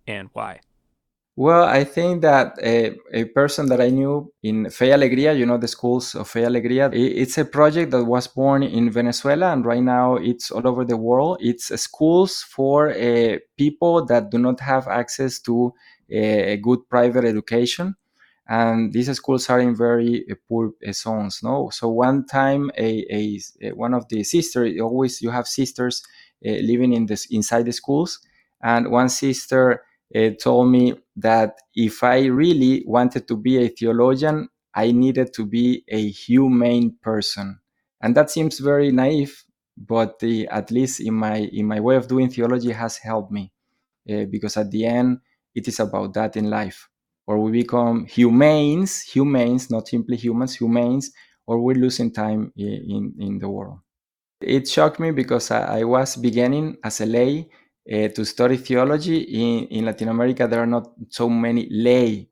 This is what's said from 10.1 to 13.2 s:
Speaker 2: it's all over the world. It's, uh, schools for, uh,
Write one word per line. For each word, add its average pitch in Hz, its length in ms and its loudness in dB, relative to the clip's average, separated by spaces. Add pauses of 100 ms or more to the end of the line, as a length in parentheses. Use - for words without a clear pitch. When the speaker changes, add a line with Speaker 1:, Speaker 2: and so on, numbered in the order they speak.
Speaker 2:
it's 120 340 -4
all 117 160 -6
over 127 180 0
the 120 140 -2
world. 127 420 2
It's, 120 300 -4
uh, - 80 -6
schools 175 640 2
for, 143 480 0
uh, 117 480 2 (180)